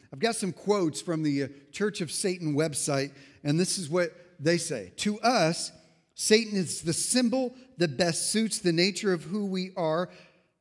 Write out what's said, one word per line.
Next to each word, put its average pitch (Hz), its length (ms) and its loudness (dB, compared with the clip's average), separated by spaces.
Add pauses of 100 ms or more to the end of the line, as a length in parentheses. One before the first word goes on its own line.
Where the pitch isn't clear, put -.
(120)
I've 139 80 -10
got 226 160 0
some 185 160 -4
quotes 190 480 0
from 160 240 -2
the, 139 180 0
uh, 131 60 -4 (240)
Church 208 280 -4
of 160 100 -4
Satan 180 440 -2
website, 143 580 0 (300)
and 147 160 2
this 180 180 0
is 170 140 -6
what 175 260 0 (220)
they 165 180 2
say. 123 420 -6
"To 208 220 -2
us, 196 520 2 (420)
Satan 214 420 2
is 170 260 -2
the 160 120 -2
symbol 247 600 0 (240)
that 160 180 0
best 170 340 0
suits 220 300 0
the 175 120 2
nature 190 400 2
of 156 120 -2
who 202 200 -4
we 185 320 -4
are, 170 320 0 (520)